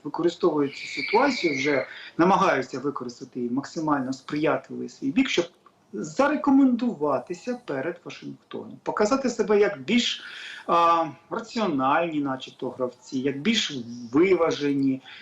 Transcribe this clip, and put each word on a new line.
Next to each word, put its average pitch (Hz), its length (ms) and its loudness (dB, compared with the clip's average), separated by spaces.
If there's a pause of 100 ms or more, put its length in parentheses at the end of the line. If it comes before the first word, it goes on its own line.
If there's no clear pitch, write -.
використовує 151 640 0
цю - 180 -12
ситуацію, 202 680 0
вже 135 300 0 (320)
намагаються 170 600 4
використати 123 600 -8
її 120 120 -2
максимально 139 600 -2
сприятливий 135 760 -4
свій - 220 -6
бік, 247 180 2
щоб - 180 0 (480)
зарекомендуватися 233 1700 2
перед 151 400 -6
Вашингтоном, - 800 -14
показати 254 480 0
себе 208 300 2
як 151 200 2
більш, 214 440 0 (420)
а, 170 380 4 (260)
раціональні, 165 880 0
начебто, 135 500 -6
гравці, 127 480 -6
як 135 220 -2
більш 170 380 0 (340)
виважені, 143 880 2 (200)